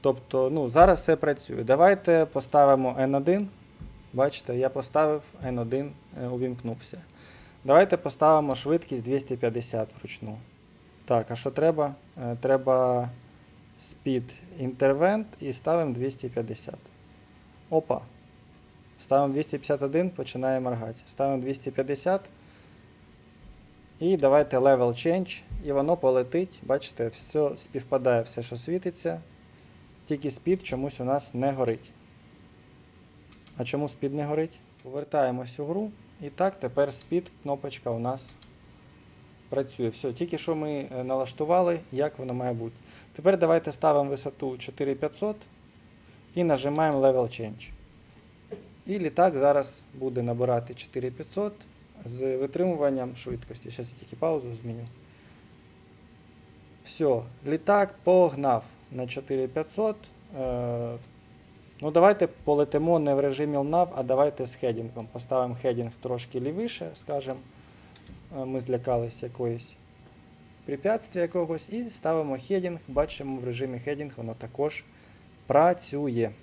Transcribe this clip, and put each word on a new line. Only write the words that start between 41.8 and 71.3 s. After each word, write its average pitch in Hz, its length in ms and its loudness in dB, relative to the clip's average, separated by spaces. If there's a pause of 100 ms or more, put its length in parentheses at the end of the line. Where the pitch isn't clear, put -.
як 143 280 -2
воно 127 140 -6
має 123 200 -2
бути. 113 220 -6 (400)
Тепер 185 240 4
давайте 165 320 4
ставимо 143 380 2
висоту 135 480 -6
чотири 139 380 -4
п'ятсот 202 420 -4 (1000)
і 175 80 0
нажимаємо 147 580 2
Level 127 400 2
Change. 107 280 -12 (1160)
І 202 140 -4
літак 170 380 2
зараз 139 420 2 (140)
буде 131 280 -4
набирати 120 520 0
чотири 127 380 -8
п'ятсот 196 420 -6 (520)
з 127 320 -4
витримуванням 139 800 -2
швидкості. 120 560 -12
Щас 120 180 -12
я - 100 -20
тільки - 160 -18
паузу 139 400 -2
зміню. 117 320 -10 (2000)
Все, 131 380 0 (260)
літак 196 560 2
погнав 139 600 4 (280)
на 127 160 -6
чотири 131 400 -4
п'ятсот. 196 480 -2 (440)
Е, 120 580 -4 (840)
ну, 151 100 -4
давайте 185 360 8
полетимо 151 720 2
не 143 160 2
в 139 40 2
режимі 143 380 0
лнав, 170 380 0
а 135 80 -4
давайте 135 420 2
з 123 100 -14
хедінгом. 113 560 -6
Поставимо 123 500 -2
хедінг 117 300 -2 (100)
трошки 123 380 -6
лівіше, 165 540 -6
скажемо. 135 460 -8 (1000)
Е, 131 80 -6
ми 131 140 -4
злякались 120 640 -2
якоїсь 120 500 -6 (920)
препятствия 185 560 -4
якогось. 165 480 -2